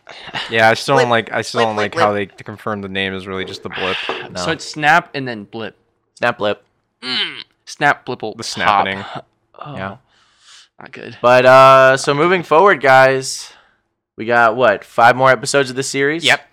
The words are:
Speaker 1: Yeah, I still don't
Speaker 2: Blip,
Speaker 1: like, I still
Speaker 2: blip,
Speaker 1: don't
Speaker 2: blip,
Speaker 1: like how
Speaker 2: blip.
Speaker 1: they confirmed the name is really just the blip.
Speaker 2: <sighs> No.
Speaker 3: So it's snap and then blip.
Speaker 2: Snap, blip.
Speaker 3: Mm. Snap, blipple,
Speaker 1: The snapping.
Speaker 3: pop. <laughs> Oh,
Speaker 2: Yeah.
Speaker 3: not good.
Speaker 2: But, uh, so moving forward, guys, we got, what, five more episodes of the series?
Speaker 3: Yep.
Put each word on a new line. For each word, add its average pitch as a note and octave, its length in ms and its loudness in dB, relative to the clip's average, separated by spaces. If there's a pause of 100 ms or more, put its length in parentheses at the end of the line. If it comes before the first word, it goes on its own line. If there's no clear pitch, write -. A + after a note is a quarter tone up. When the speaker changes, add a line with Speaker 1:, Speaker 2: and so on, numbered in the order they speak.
(520)
Speaker 1:
Yeah, A2+ 180 4
I A2+ 60 4
still C#3 220 -2
don't B2+ 120 2
Speaker 2:
Blip, A2+ 200 -2
Speaker 1:
like, - 60 -12
I A2+ 60 -4
still - 200 -8
Speaker 2:
blip, A2+ 80 0
Speaker 1:
don't G#2+ 60 -6
Speaker 2:
blip, G#2 200 -6
Speaker 1:
like - 80 -2
how G#2 80 0
Speaker 2:
blip. G2+ 260 -8
Speaker 1:
they - 60 -20
confirmed G#2 400 -10
the G2 60 -10
name F#2+ 240 -6
is F#2+ 140 -12
really F#2+ 180 -8
just F#2+ 180 -14
the F#2+ 60 -12
blip. F#2 320 -8
Speaker 2:
<sighs> - 60 -12 (240)
No. - 120 -10
Speaker 3:
So D#3+ 80 -4
it's D#3+ 140 -10
snap D#3 500 -2
and C3+ 120 -10
then A2 180 -12
blip. A2 300 -14 (400)
Speaker 2:
Snap, A#2+ 220 -4
blip. G#2 260 -6 (380)
Speaker 3:
Mm. G3+ 400 -8 (240)
Snap, - 400 -4
blipple, A2+ 320 -10
Speaker 1:
The A2+ 60 -12
snapping. G2 580 -2
Speaker 3:
pop. - 240 -16 (160)
<laughs> - 180 -20
Oh, - 160 -18
Speaker 2:
Yeah. G2 220 -12 (840)
Speaker 3:
not - 120 -20
good. A#2 300 -18
Speaker 2:
But, B2+ 240 4
uh, C3 520 8
so C#3+ 160 -2
moving E3+ 300 0
forward, E3+ 380 2
guys, C3 720 2 (640)
we A2+ 80 -10
got, A#2 300 2
what, A2+ 280 0
five A#2+ 320 2
more C3 140 2
episodes C3 400 0
of B2+ 80 -14
the C3+ 60 -4
series? C#3 420 -4
Speaker 3:
Yep. B2+ 140 0 (140)